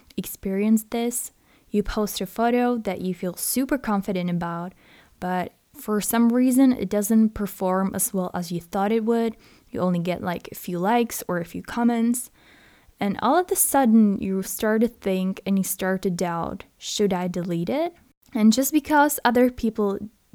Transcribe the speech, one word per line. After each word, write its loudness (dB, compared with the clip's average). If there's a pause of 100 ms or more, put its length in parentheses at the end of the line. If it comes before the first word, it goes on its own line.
(160)
experience 0
this. -4 (400)
You 0
post -2
a -6
photo 0
that -6
you -2
feel -6
super -2
confident -2
about, -6 (440)
but -4 (200)
for -2
some 2
reason 4
it -4
doesn't 2
perform -2
as -4
well -2
as -6
you -4
thought -2
it 0
would. 0 (360)
You -4
only 0
get, -4
like, -6
a -16
few -8
likes 0
or -2
a -4
few -12
comments. 0 (680)
And -2
all 2
of 0
a 0
sudden 4
you -4
start -2
to 2
think -4
and 2
you 0
start -4
to -2
doubt, -4 (140)
"Should -2
I -2
delete -4
it?" -2 (400)
And 6
just 2
because 4
other 4
people -2 (360)